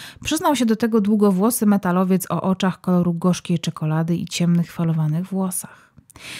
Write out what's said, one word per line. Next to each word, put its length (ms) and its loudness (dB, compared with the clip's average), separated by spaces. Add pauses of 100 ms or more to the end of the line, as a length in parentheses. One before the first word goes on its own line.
(240)
Przyznał 320 0
się 100 2
do 100 2
tego 260 2
długowłosy 640 2
metalowiec 640 2
o 100 -2
oczach 400 0
koloru 320 2
gorzkiej 460 0
czekolady 560 -2
i 100 -4
ciemnych 460 0
falowanych 560 -2
włosach. 680 -8 (460)